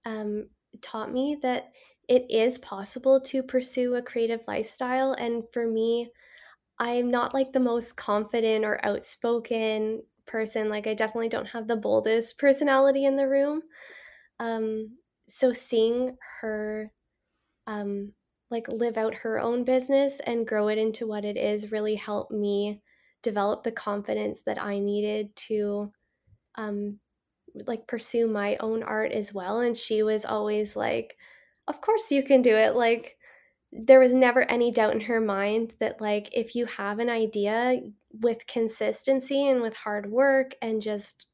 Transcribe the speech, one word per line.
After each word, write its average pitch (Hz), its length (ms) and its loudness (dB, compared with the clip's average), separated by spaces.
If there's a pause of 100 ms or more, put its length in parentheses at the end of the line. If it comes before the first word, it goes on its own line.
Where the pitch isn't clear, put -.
um, 214 440 -6 (320)
taught - 320 -10
me 277 300 -2
that 247 300 -4 (360)
it 247 220 4
is 240 280 2
possible 254 600 0
to 262 220 -4
pursue 254 520 -2
a 247 80 -4
creative 226 440 -4
lifestyle. 254 680 -2
And 233 400 -4
for 233 140 -2
me, 226 440 0 (680)
I'm 240 320 0
not, 240 220 0
like, 269 200 0
the 269 80 2
most 233 360 0
confident 220 680 0
or - 200 -2
outspoken 220 1160 -2 (220)
person. 220 440 -4
Like, 214 180 -4
I 214 80 -2
definitely 220 340 -2
don't 226 200 -4
have 220 180 -8
the 226 100 0
boldest 220 600 0
personality 277 680 4
in 269 120 4
the 277 120 2
room. 294 340 2 (760)
Um, 220 600 -4 (300)
so 254 240 2
seeing 247 640 0 (240)
her, 214 520 -6 (720)
um, 202 460 -6 (380)
like, 233 180 -6
live 226 280 -2
out 220 180 -2
her 220 240 -4
own 240 260 0
business 277 560 2
and 233 260 -2
grow 214 220 0
it 214 100 0
into 220 280 -2
what 208 180 -6
it 208 120 -4
is 208 340 -2
really 214 240 -2
helped 208 360 -6
me 208 520 -2 (400)
develop 208 400 -2
the 226 100 -4
confidence 214 680 -4
that - 180 -4
I 202 180 -4
needed 208 580 -2
to, 208 560 -4 (600)
um, 208 440 -6 (680)
like, 233 200 -6
pursue 233 400 -2
my 208 300 0
own 220 260 -2
art 220 300 -2
as 208 200 -4
well. 196 280 -4
And 233 160 0
she 214 260 0
was 214 220 0
always 208 500 -2
like, 226 420 -4 (500)
"Of - 140 -8
course 427 300 0
you 277 120 4
can 269 200 6
do 226 120 8
it." 220 200 4
Like, 233 420 0 (540)
there 254 280 10
was 254 140 8
never 254 380 6
any 240 200 2
doubt 220 240 2
in 214 60 0
her 226 200 0
mind 214 580 0
that, - 220 -4
like, 208 320 -2
if 226 220 -4
you 240 120 0
have 208 320 -6
an 240 100 0
idea 226 720 0 (300)
with 226 360 -2
consistency 254 1000 0
and 254 140 4
with 226 160 -4
hard 208 340 -6
work 262 500 2
and 220 200 -2
just 208 520 -8